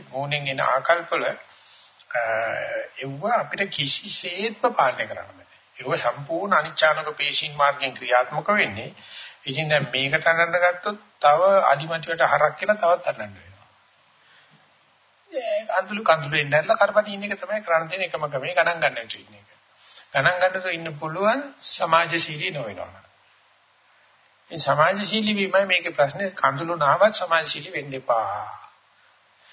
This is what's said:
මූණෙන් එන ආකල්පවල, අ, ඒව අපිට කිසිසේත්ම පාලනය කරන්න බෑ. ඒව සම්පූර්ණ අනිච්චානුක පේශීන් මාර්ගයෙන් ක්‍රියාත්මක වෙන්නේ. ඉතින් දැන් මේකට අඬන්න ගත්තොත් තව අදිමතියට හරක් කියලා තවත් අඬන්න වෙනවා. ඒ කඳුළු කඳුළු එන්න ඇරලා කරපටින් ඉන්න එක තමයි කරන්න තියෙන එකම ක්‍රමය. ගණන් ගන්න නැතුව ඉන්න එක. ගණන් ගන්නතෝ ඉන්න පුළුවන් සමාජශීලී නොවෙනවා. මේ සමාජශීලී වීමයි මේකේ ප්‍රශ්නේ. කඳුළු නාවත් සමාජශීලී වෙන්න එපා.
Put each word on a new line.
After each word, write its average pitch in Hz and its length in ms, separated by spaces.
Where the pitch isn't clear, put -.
මූණෙන් 143 400
එන 135 140
ආකල්පවල, 135 640
අ, 120 120
ඒව 139 260
අපිට 196 380
කිසිසේත්ම 190 1040
පාලනය 123 300
කරන්න 95 280
බෑ. - 200
ඒව 139 200
සම්පූර්ණ 165 560
අනිච්චානුක 156 600
පේශීන් 143 420
මාර්ගයෙන් 139 380
ක්‍රියාත්මක 127 600
වෙන්නේ. 135 380
ඉතින් 151 280
දැන් 147 160
මේකට 139 400
අඬන්න 170 340
ගත්තොත් 180 420
තව 156 320
අදිමතියට 160 600
හරක් 147 320
කියලා 208 220
තවත් 175 300
අඬන්න 104 260
වෙනවා. - 340
ඒ 208 340
කඳුළු 196 380
කඳුළු 156 340
එන්න 147 180
ඇරලා 196 220
කරපටින් 208 380
ඉන්න 202 120
එක 202 100
තමයි 208 240
කරන්න 165 260
තියෙන 185 180
එකම 160 200
ක්‍රමය. 143 280
ගණන් 170 260
ගන්න 139 140
නැතුව 117 260
ඉන්න 104 160
එක. - 120
ගණන් 160 320
ගන්නතෝ 185 340
ඉන්න 165 200
පුළුවන් 190 520
සමාජශීලී 165 880
නොවෙනවා. 104 540
මේ 165 80
සමාජශීලී 196 800
වීමයි 190 280
මේකේ 175 280
ප්‍රශ්නේ. 156 400
කඳුළු 165 440
නාවත් 165 380
සමාජශීලී 165 580
වෙන්න 143 200
එපා. 113 500